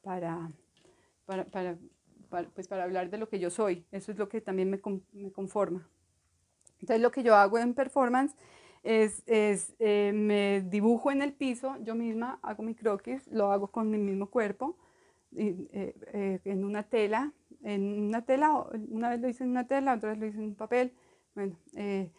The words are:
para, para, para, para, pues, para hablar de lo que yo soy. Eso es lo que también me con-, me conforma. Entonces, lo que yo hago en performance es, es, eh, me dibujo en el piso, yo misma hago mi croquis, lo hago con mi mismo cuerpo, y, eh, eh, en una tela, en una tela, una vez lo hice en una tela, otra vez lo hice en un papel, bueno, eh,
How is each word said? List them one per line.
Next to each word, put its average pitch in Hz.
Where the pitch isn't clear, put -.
para, 170
para, 190
para, 180
para, 175
pues, 185
para 190
hablar 185
de 202
lo 220
que 196
yo 175
soy. 180
Eso 196
es 196
lo 208
que 220
también 190
me 196
con-, 196
me 196
conforma. 190
Entonces, 226
lo 240
que 254
yo 226
hago 202
en 240
performance 262
es, 220
es, 208
eh, 208
me 202
dibujo 214
en 277
el 285
piso, 262
yo 226
misma 233
hago 220
mi 220
croquis, 226
lo 202
hago 202
con 220
mi 214
mismo 196
cuerpo, 233
y, 196
eh, 196
eh, 196
en 196
una 208
tela, 220
en 208
una 226
tela, 277
una 226
vez 240
lo 240
hice 247
en 254
una 247
tela, 269
otra 214
vez 214
lo 214
hice 214
en 214
un 208
papel, 247
bueno, 196
eh, 196